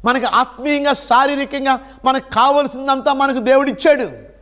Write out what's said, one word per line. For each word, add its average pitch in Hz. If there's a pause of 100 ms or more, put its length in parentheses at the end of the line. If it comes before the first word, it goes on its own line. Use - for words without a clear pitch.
మనకి 247
ఆత్మీయంగా, 262
శారీరకంగా 277 (260)
మనకు 262
కావలసిందంతా 269
మనకు 269
దేవుడిచ్చాడు. 269 (360)